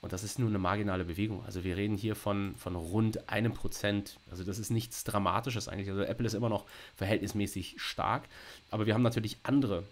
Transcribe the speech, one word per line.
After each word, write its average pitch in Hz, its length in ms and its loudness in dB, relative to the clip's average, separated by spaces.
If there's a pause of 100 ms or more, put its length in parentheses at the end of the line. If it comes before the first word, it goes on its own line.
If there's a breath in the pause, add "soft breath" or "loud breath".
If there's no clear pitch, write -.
Und 92 120 -6
das 92 100 -4
ist 104 160 -6
nur 120 100 4
eine 104 120 4
marginale 92 440 2
Bewegung. 95 400 -2
Also 90 200 -6
wir 90 120 0
reden 104 200 2
hier 107 180 0
von, 101 440 -2
von 90 180 -6
rund 104 520 2
einem 113 260 2
Prozent. - 640 -2 (120)
Also 87 140 -6
das 101 160 -4
ist 104 100 -4
nichts 117 320 -2
Dramatisches 101 640 0
eigentlich. 98 240 -4
Also 98 120 0
Apple - 240 -2
ist 113 80 0
immer 113 140 0
noch 104 160 0 (300 loud breath)
verhältnismäßig 101 840 0
stark. - 520 -2 (420 loud breath)
Aber 107 160 2
wir 110 80 6
haben 120 80 6
natürlich 117 400 2
andere 120 500 4